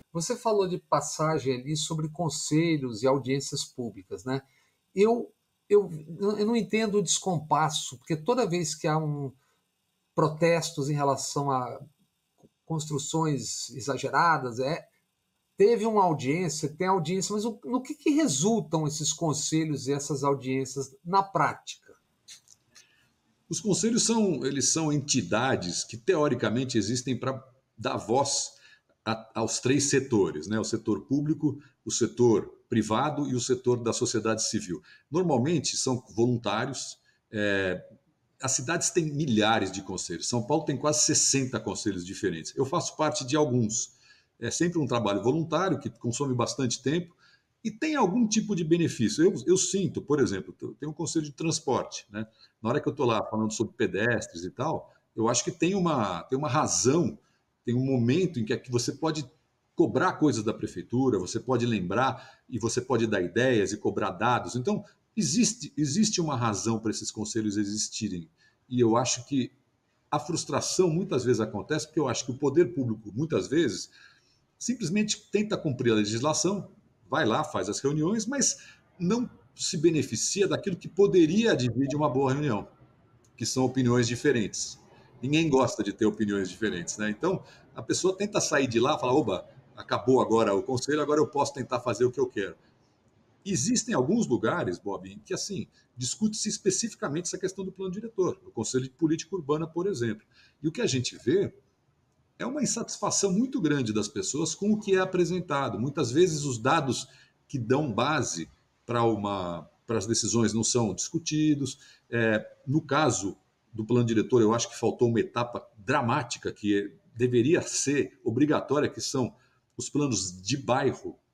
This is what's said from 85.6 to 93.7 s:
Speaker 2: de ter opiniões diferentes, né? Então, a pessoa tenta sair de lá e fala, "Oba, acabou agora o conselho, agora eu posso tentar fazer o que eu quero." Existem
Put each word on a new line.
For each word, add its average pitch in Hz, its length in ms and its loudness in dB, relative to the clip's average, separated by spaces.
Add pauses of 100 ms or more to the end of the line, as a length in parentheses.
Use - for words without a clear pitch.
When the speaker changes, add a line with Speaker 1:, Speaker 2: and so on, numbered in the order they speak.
Speaker 2:
de 101 120 -4
ter 110 120 0
opiniões 101 440 0
diferentes, 90 480 -6
né? 107 120 -2
Então, 160 320 -2 (320)
a 143 80 -12
pessoa 180 360 -2
tenta 208 240 -2
sair 139 260 2
de 113 140 2
lá 143 160 2
e - 20 -12
fala, 123 140 0
"Oba, 110 340 0 (300)
acabou 127 420 2
agora 107 340 4
o 98 100 2
conselho, 139 380 0
agora 147 200 4
eu 147 60 4
posso 143 260 -2
tentar 127 260 -4
fazer 120 240 0
o 123 80 6
que - 80 -4
eu 127 80 2
quero." 95 300 -6 (880)
Existem 196 500 0